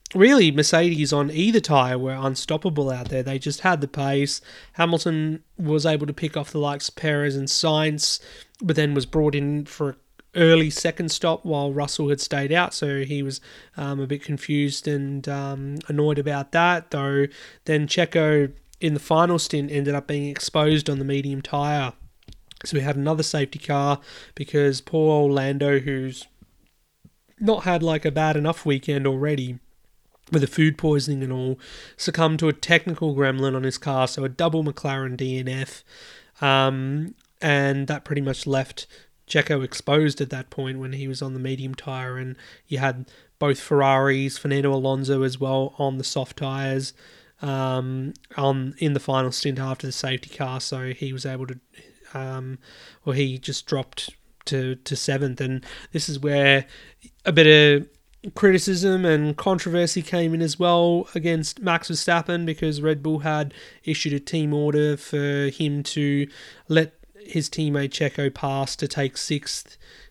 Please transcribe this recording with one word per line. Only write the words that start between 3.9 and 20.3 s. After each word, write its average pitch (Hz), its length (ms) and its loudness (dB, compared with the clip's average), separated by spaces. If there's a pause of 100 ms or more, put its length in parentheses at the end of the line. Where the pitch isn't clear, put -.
Hamilton 160 680 0 (160)
was 151 260 0
able 151 220 2
to 147 80 -6
pick 151 200 -6
off - 160 -6
the 156 80 -4
likes 143 300 -4
of - 80 -14
Perez 147 400 0
and 139 120 -4
Sainz, 156 720 0 (420)
but 165 140 0
then 147 180 2
was 135 120 0
brought 151 280 2
in 143 300 -2
for 143 260 -6
an 127 60 -12 (400)
early 165 320 6
second 160 420 -4
stop 165 340 -2
while 143 280 -2
Russell 143 380 -2
had 143 100 0
stayed 139 320 -2
out. 175 220 0
So 139 300 -4
he 143 180 -4
was, 135 180 -6 (360)
um, 139 240 -6
a 135 60 -4
bit 143 160 -6
confused 143 640 -2
and, 139 420 -4
um, 139 500 -8 (100)
annoyed 147 300 2
about 143 340 -4
that, 170 380 2
though 139 360 0 (380)
then 151 220 0
Checo 151 640 2 (280)
in 156 140 0
the 143 60 -2
final 170 380 4
stint 147 320 -2
ended 143 240 0
up 143 140 -6
being 143 200 -2
exposed 151 640 2